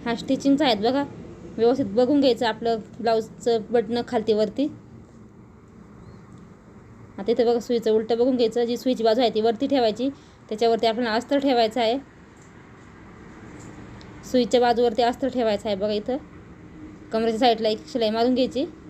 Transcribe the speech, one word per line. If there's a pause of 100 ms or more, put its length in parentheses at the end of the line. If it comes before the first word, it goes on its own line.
हा
स्टिचिंगचा
आहेत
बघा, (540)
व्यवस्थित
बघून
घ्यायचं
आपलं (200)
ब्लाऊजचं (100)
बटणं
खालतीवरती. (2500)
आता
इथं
बघा,
सुईचं
उलटं
बघून
घ्यायचं.
जी
सुईची
बाजू
आहे
ती
वरती
ठेवायची, (400)
त्याच्यावरती
आपल्याला
अस्तर
ठेवायचं
आहे. (2250)
सुईच्या
बाजूवरती
अस्तर
ठेवायचं
आहे
बघा.
इथं (960)
कमरेच्या
साईडला
एक
शिलाई
मारून
घ्यायची. (260)